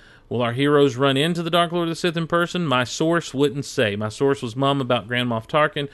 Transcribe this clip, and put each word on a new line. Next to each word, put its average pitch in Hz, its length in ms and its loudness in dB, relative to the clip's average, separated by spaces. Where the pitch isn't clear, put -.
Will 113 120 -4
our 117 120 -2
heroes 143 440 4
run 135 200 2
into 170 240 0
the 165 80 -6
Dark 170 220 2
Lord 175 160 -2
of 165 40 -2
the 160 40 -6
Sith 170 220 -2
in 165 100 -2
person? 170 380 -2
My 127 180 2
source 160 500 -2
wouldn't 139 300 0
say. 107 320 0
My 107 140 -4
source 139 320 0
was 120 160 -8
mum 139 240 2
about 120 260 -2
Grand 123 220 -2
Moff 113 180 -4
Tarkin, 151 460 0